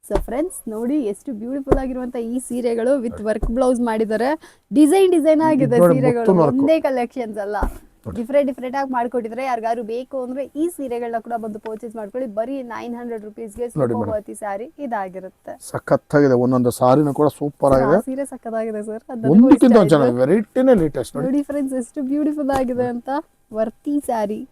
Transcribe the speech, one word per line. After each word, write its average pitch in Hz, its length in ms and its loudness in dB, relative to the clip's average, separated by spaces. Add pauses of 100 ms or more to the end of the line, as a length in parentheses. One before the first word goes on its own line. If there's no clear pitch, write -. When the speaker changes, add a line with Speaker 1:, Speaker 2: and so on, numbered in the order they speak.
Speaker 1:
So 202 120 0
ಫ್ರೆಂಡ್ಸ್, 262 500 -8
ನೋಡಿ 233 240 -4
ಎಷ್ಟು 262 380 -4
ಬ್ಯೂಟಿಫುಲ್ 262 460 -2
ಆಗಿರುವಂತ 254 380 -8
ಈ 233 220 -6
ಸೀರೆಗಳು 240 640 -2
with 233 200 -8
ವರ್ಕ್ 214 280 -4
ಬ್ಲೌಸ್ 254 300 0
ಮಾಡಿದ್ದಾರೆ. 220 800 -4 (160)
ಡಿಸೈನ್ 349 380 6
ಡಿಸೈನ್ 311 280 4
Speaker 2:
ಇದು 320 40 2
Speaker 1:
ಆಗಿದೆ 285 340 4
Speaker 2:
ನೋಡಿ 175 160 8
Speaker 1:
ಸೀರೆಗಳು, - 240 2
Speaker 2:
ಮುತ್ತು 226 160 2
ವರ್ಕ್. 180 240 4
Speaker 1:
ಒಂದೇ 311 220 4
ಕಲೆಕ್ಷನ್ಸ್ 240 580 -4
ಅಲ್ಲ, 208 240 -6
Speaker 2:
ನೋಡಿ. - 540 -10
Speaker 1:
ಡಿಫರೆಂಟ್ 262 300 0
ಡಿಫರೆಂಟ್ 254 300 -6
ಆಗಿ 277 160 -4
ಮಾಡ್ಕೊಟ್ಟಿದ್ರೆ 240 520 -4
ಯಾರಿಗಾದ್ರು 233 380 -2
ಬೇಕು 247 400 -6
ಅಂದ್ರೆ 254 220 -6 (120)
ಈ 320 120 -2
ಸೀರೆಗಳನ್ನ 240 520 -6
ಕೂಡ 226 160 -10
ಬಂದು 214 220 -8
ಪರ್ಚೇಸ್ 220 380 -12
ಮಾಡ್ಕೊಳ್ಳಿ. 220 380 -8
ಬರೀ 254 280 -4
ನೈನ್ 233 340 -10
ಹಂಡ್ರೆಡ್ 233 280 -10
ರುಪೀಸ್‌ಗೆ 214 380 -12
Speaker 2:
ನೋಡಿ 240 100 -8
Speaker 1:
ಸೂಪರ್ 147 160 0
Speaker 2:
ಮೇಡಮ್. 220 240 -2
Speaker 1:
ವರ್ತಿ 214 220 -8
ಸ್ಯಾರಿ 208 440 -10
ಇದಾಗಿರುತ್ತೆ. 190 800 -10 (120)
Speaker 2:
ಸಖತ್ತಾಗಿದೆ, 139 640 2
ಒಂದೊಂದು 123 360 2
ಸಾರಿನೂ 135 440 2
ಕೂಡ 147 140 2
ಸೂಪರ್ 143 440 0
ಆಗಿದೆ. 135 240 4
Speaker 1:
ಆ 214 40 4
ಸೀರೆ 262 240 -6
ಸಖತ್ತಾಗಿದೆ 226 600 -8
ಸರ್, 220 220 -10
ಅದು 254 120 -10
ನನಗೂ 165 140 2
Speaker 2:
ಒಂದಕ್ಕಿಂತ 262 280 8
Speaker 1:
ಇಷ್ಟ 240 140 8
Speaker 2:
ಒಂದು 185 140 6
ಚೆನ್ನಾಗಿದೆ, 127 300 4
Speaker 1:
ಆಯ್ತು. 131 100 4
Speaker 2:
ವೆರೈಟಿನೇ 247 440 4
ಲೇಟೆಸ್ಟ್ 151 420 -2
ನೋಡಿ. 143 100 -2
Speaker 1:
ನೋಡಿ 277 160 0
ಫ್ರೆಂಡ್ಸ್, 277 320 -4
ಎಷ್ಟು 254 280 -6
ಬ್ಯೂಟಿಫುಲ್ 294 480 -2
ಆಗಿದೆ 247 360 -2
ಅಂತ 240 220 -8 (440)
ವರ್ತಿ 233 480 -4
ಸ್ಯಾರಿ. 220 520 -4